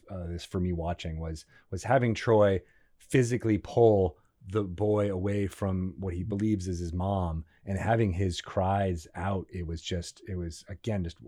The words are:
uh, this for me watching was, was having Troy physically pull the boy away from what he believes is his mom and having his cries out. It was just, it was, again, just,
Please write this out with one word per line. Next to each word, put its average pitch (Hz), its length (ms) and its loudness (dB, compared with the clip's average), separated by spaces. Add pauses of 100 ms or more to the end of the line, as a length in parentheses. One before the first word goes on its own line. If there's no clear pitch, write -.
(120)
uh, 90 160 -8
this 85 180 -8
for - 140 -4
me 90 120 0
watching 82 480 -4
was, 80 260 -8 (260)
was 95 120 -8
having 123 300 4
Troy 104 480 4 (380)
physically 117 580 2
pull 104 600 6 (340)
the 107 120 0
boy 101 480 0
away 98 360 0
from 95 520 -2
what 95 140 -4
he 87 80 -4
believes 104 460 0
is 90 100 -4
his 85 160 -6
mom 87 500 -2 (220)
and 98 100 -4
having 104 380 2
his 90 260 -2
cries 95 760 0
out. 92 360 -4
It 90 140 -8
was 82 160 -8
just, - 460 -8
it 95 80 -6
was, 85 340 -8
again, 101 340 -4
just, 82 140 -8 (100)